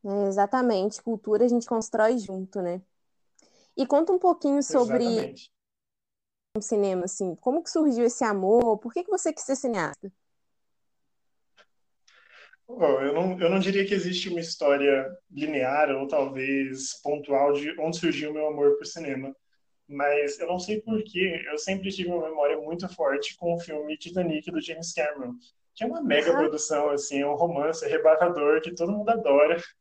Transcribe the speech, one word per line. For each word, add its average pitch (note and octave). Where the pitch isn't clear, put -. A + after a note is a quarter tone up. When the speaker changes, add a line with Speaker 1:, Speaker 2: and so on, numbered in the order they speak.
Speaker 1:
É, G3+
exatamente. G3+
Cultura G#3+
a B3
gente A#3
constrói A3+
junto, F#3+
né? F3+
E C4
conta D#4+
um F#4
pouquinho D4
sobre B3
Speaker 2:
Exatamente. -
Speaker 1:
o G#3
cinema, G3
assim. F#3
Como D4
que -
surgiu C4
esse B3
amor? G#3+
Por A3+
que F4
que -
você F4
quis -
ser C4+
cineasta? F#3+
Speaker 2:
Bom, E3
eu C#3+
não, F3+
eu E3+
não F#3+
diria G3
que G3+
existe F3+
uma E3+
história C#3
linear C#3+
ou C3+
talvez C3+
pontual C#3+
de D3
onde D#3+
surgiu D3+
o -
meu D3+
amor C#3+
por -
cinema. C#3+
Mas C#3+
eu E3+
não F3+
sei G#3
por A3
quê, F3+
eu D3+
sempre F#3+
tive F3+
uma E3+
memória D#3
muito E3+
forte C#3+
com E3+
o E3+
filme D#3
Titanic, E3+
do E4+
James E3
Cameron, C#3+
que A3
é B3
uma D#4+
mega G#3
Speaker 1:
Ah. C#4
Speaker 2:
produção, D3+
assim, C#3+
é C#3+
um D3
romance D#3
arrebatador D#3
que F3
todo E3+
mundo G#3
adora. E3+